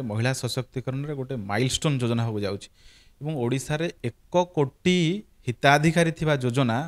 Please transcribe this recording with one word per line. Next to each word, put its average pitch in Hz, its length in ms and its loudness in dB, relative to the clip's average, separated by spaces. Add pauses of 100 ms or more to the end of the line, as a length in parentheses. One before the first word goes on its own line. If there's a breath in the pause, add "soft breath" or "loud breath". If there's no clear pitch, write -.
ମହିଳା 113 280 0
ସଶକ୍ତିକରଣରେ 131 840 -6
ଗୋଟେ 131 240 -6
ମାଇଲଷ୍ଟୋନ୍ 127 560 0
ଯୋଜନା 117 260 2
ହେବାକୁ 110 160 -2
ଯାଉଛି 101 300 -4 (480 soft breath)
ଏବଂ 135 240 -8
ଓଡ଼ିଶାରେ 135 460 -2 (160)
ଏକ - 300 -8 (200)
କୋଟି 170 440 2 (440)
ହିତାଧିକାରୀ 156 720 4
ଥିବା 156 240 0
ଯୋଜନା, 123 400 0 (100)